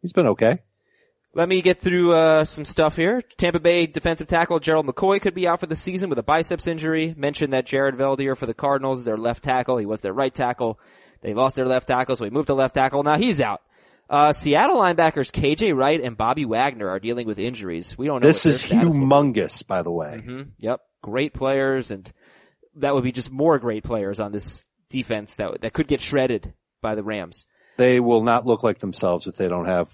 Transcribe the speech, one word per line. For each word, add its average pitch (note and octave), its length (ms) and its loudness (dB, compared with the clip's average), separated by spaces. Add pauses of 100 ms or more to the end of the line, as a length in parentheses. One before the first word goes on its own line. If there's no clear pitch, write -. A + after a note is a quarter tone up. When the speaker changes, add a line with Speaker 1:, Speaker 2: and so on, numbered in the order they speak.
Speaker 1:
He's F3 120 -10
been E3 160 4
okay. A2+ 320 2 (720)
Speaker 2:
Let E3+ 140 0
me F#3+ 140 2
get F3+ 180 2
through, F3 320 4
uh, D#3+ 320 6
some D3+ 220 -8
stuff D#3 280 0
here. G#3 280 0 (160)
Tampa E3+ 200 0
Bay E3+ 280 4
defensive D#3+ 420 -4
tackle E3+ 320 0
Gerald D#3 260 0
McCoy F#3+ 340 0
could F#3 140 -2
be F3+ 140 0
out E3+ 120 0
for F3+ 60 -8
the D#3 80 -4
season F3+ 360 -6
with C3 80 -2
a A#2 40 -6
biceps E3 440 -2
injury. D#3+ 500 -4
Mentioned C#3+ 380 -4
that B2+ 100 0
Jared C#3 300 0
Veldheer C3+ 420 0
for - 80 -10
the A#2 100 -6
Cardinals, C3+ 500 -2
their A2+ 120 -2
left A#2 260 -4
tackle. B2+ 360 0
He G#2 80 -4
was G#2+ 160 -6
their F#2+ 100 -4
right C3 200 -2
tackle. B2 460 -4 (440)
They A#2 100 -6
lost C3 240 0
their C3 100 0
left B2+ 220 0
tackle, B2+ 280 0
so A#2 80 -6
he G2+ 60 -6
moved C3+ 180 -2
to C#3+ 60 2
left C3+ 200 0
tackle. C3+ 280 0
Now D3+ 140 2
he's G3 240 0
out. G#2+ 220 -2 (480)
Uh, D3 240 4
Seattle F#3 420 2
linebackers E3 560 2
K D3+ 220 0
J G3+ 180 0
Wright C#3 260 2
and A#2+ 200 -6
Bobby C3 260 0
Wagner A#2 460 -2
are F#2+ 100 -4
dealing A#2+ 260 -4
with G#2 120 -6
injuries. G2 580 -8
We C#3 120 -4
don't C#3+ 120 -2
know C#3 80 8
Speaker 1:
This D#3 160 4
Speaker 2:
what D#3+ 60 6
their - 20 4
Speaker 1:
is C#3 80 0
Speaker 2:
status E3+ 340 2
will C#3 60 2
be. C3+ 60 2
Speaker 1:
humongous, C3+ 600 2
by F#2 160 -2
the E2 80 -6
way. D#2+ 320 -6
Speaker 2:
Mm-hmm. B2+ 360 -14
Yep. A#2 220 -6 (200)
Great C3 320 -4
players, C3+ 580 -2
and F#2+ 220 -14 (640)
that C#3+ 200 0
would C3 100 2
be B2+ 80 -2
just B2+ 180 -8
more C#3+ 280 2
great A2 260 -4
players G#2 360 -4
on G2+ 120 -6
this - 340 -10 (240)
defense A2+ 460 -6
that, - 260 -6
that A2+ 100 -6
could - 160 -4
get C#3+ 140 -2
shredded C3 500 -2 (300)
by A2 120 -2
the G#2+ 80 -6
Rams. G2 440 -8 (320)
Speaker 1:
They B2+ 220 6
will A#2 220 4
not A#2 240 2
look A2+ 160 2
like A2 180 0
themselves F2+ 480 -4
if F2+ 80 -14
they F#2 120 -2
don't F2 180 -4
have F2 280 0